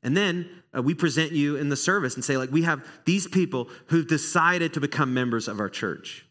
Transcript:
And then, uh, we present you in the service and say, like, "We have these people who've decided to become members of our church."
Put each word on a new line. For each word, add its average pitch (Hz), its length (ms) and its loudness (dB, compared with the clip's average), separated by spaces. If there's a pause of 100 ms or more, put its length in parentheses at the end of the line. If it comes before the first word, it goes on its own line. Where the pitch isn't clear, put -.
And 131 120 2
then, 180 320 0 (240)
uh, 120 80 -4
we 139 140 2
present 160 380 0
you 147 240 0
in 143 120 -2
the 143 80 0
service 175 380 0
and 123 100 -6
say, 139 120 0
like, 127 160 -2
"We 160 100 4
have 156 240 0 (180)
these 185 220 2
people 175 420 0 (180)
who've 160 200 2
decided 165 680 2
to 156 60 -2
become 139 320 0
members 123 360 0
of 104 100 -6
our 101 100 -2
church." - 640 -8